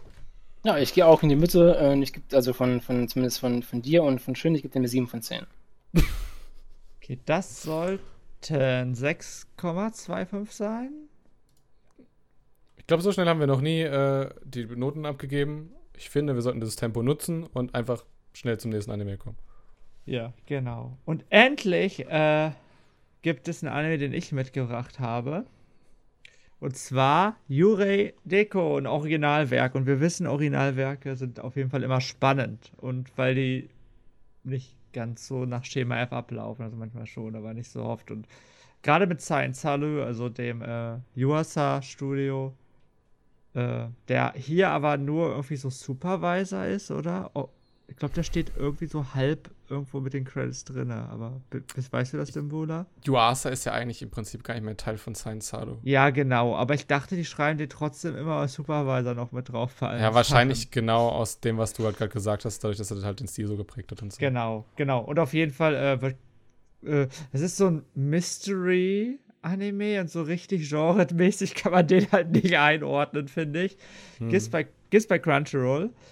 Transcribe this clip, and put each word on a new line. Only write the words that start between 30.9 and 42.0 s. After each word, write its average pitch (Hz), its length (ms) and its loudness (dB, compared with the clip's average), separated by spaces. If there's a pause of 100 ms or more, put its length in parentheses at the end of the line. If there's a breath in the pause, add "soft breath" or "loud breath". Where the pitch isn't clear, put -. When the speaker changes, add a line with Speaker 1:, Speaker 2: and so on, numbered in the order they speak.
Speaker 2:
sind 123 240 -8
auf 123 160 -10
jeden 135 140 -2
Fall 131 140 -2
immer 127 180 2
spannend. 127 760 0
Und 127 400 -8
weil 131 180 2
die 131 340 -2 (760)
nicht 131 320 -8 (160)
ganz 117 360 -8
so 127 180 -4
nach 123 180 -6
Schema 123 380 -2
F 127 120 -4
ablaufen, 117 500 -8
also 113 120 -10
manchmal 113 300 -12
schon, 110 300 -12
aber 110 180 -10
nicht 117 180 -12
so 120 120 -8
oft. 113 280 -8
Und 110 160 -12 (540 soft breath)
gerade 160 260 4
mit 170 140 -4
Science 135 400 -2
Salu, 147 420 0
also 120 260 -4
dem, 117 320 -6
äh, 117 360 -6 (180)
Yuasa 139 640 0
Studio, 135 720 -4 (1000)